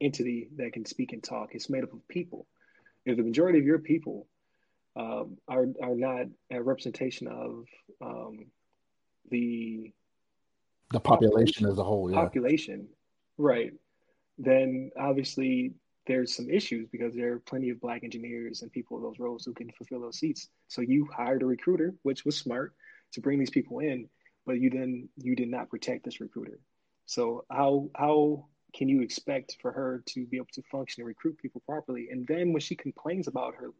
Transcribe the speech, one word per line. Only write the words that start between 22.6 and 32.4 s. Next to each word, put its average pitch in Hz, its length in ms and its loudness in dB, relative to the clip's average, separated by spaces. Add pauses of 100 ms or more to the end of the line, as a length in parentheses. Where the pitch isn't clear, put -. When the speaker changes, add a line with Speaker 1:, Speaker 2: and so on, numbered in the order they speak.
Speaker 1:
to - 80 -10
bring 139 180 2
these 131 120 2
people 123 300 0
in, 131 280 -2 (360)
but 127 160 0
you 127 100 6
then, 127 460 -2
you 127 180 -2
did 120 140 0
not 120 200 -4
protect - 360 -4
this - 160 -10
recruiter. - 400 -10 (460)
So 120 440 -2
how, 139 460 4
how 147 500 4 (280)
can 135 140 0
you 135 120 6
expect - 600 -4
for 123 120 -2
her 127 340 -4
to 123 200 -6
be 123 100 -6
able 127 160 -6
to 131 180 -12
function 135 300 -6
and 120 80 -10
recruit 151 300 -4
people - 280 -10
properly? 127 440 -6
And 127 160 -6
then 170 260 2